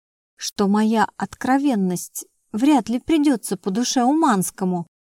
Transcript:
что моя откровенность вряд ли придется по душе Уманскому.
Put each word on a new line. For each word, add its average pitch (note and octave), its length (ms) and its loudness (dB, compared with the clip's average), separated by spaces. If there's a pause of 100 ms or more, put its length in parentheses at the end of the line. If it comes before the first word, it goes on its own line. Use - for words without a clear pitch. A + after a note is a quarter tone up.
(360)
что - 320 -4
моя G#3+ 400 2 (100)
откровенность C4 1080 -2 (260)
вряд B3+ 380 2
ли A#3 100 -2
придется C#4+ 580 0
по - 120 -6
душе A#3+ 340 0
Уманскому. G3 840 0 (240)